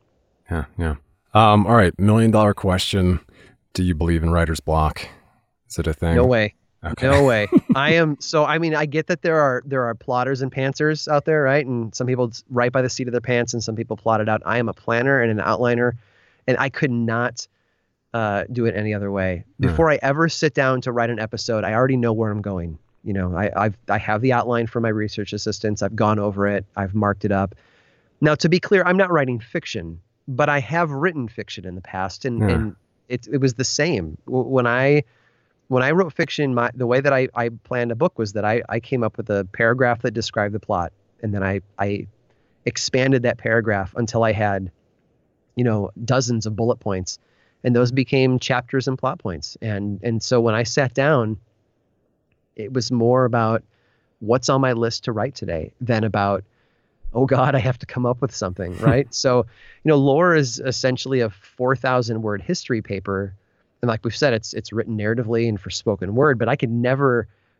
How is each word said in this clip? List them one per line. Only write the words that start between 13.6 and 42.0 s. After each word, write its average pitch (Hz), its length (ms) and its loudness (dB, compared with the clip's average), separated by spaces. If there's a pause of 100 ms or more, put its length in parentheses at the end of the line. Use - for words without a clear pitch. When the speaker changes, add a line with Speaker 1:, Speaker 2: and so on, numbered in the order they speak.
Speaker 2:
some 113 120 -6
people 113 200 -6
plot 110 260 0
it 107 60 -2
out. 110 160 0
I 107 140 -2
am 117 120 -2
a - 40 -6
planner 123 480 0
and 110 180 2
an - 60 -4
outliner, 120 480 0 (540)
and 127 100 2
I 135 120 0
could 139 200 -2
not, 117 580 -2 (640)
uh, 104 380 -2
do 120 140 -2
it 104 100 0
any 107 180 -2
other 101 180 -4
way. 92 320 -4 (160)
Speaker 1:
Yeah. 131 100 2
Speaker 2:
Before 156 220 4
I 143 100 2
ever 147 280 2
sit - 260 -2
down 131 260 2
to 127 100 -4
write 117 200 0
an 110 80 -6
episode, 110 440 -4
I 101 100 -2
already 131 220 2
know 120 160 2
where 110 200 0
I'm 104 100 -4
going. 87 380 -6 (240)
You 104 100 -6
know, 90 240 -2
I, 101 180 0
I've, 104 220 0 (100)
I 107 120 0
have 110 220 -2
the 127 120 4
outline 117 320 0
from 117 160 -4
my 113 80 2
research 107 420 -4
assistants. 104 520 -4
I've 98 120 -4
gone 107 220 2
over 101 300 0
it. 101 180 -2 (100)
I've 98 200 -4
marked 101 280 0
it 104 80 -2
up. 98 220 0 (640)
Now, 151 160 4
to 160 140 2
be 170 100 2
clear, 190 240 2
I'm 180 140 4
not 190 140 2
writing 131 280 0
fiction, 85 640 -10 (260)
but 143 220 0
I 143 100 2
have 147 320 -2
written 143 360 -4
fiction 98 380 -14
in 90 100 -10
the 92 60 -12
past, 92 440 -8
and, 120 140 -4
Speaker 1:
Yeah. 110 100 2
Speaker 2:
and 110 260 -2 (340)
it, 123 220 -6
it 135 100 0
was 131 140 2
the 131 80 -4
same. 117 540 -2 (100)
W-, 127 200 -2
when 127 200 2
I, 135 360 4 (640)
when 127 140 2
I 135 100 2
wrote 175 220 0
fiction, 147 400 -2
my, 120 200 0
the 123 120 -4
way 123 140 2
that 139 140 2
I, 131 220 2
I 117 140 -2
planned 120 420 -4
a 113 40 -4
book 160 240 0
was 104 140 -4
that 104 120 -2
I, 113 240 2
I 117 100 -4
came 120 240 -2
up 110 140 -4
with - 120 -8
a 101 240 -2
paragraph 120 500 2
that 127 80 -2
described 107 420 -4
the 107 60 -6
plot, 87 340 -4 (280)
and 107 120 -4
then 98 100 -2
I, 98 180 -2 (160)
I 101 300 -4 (580)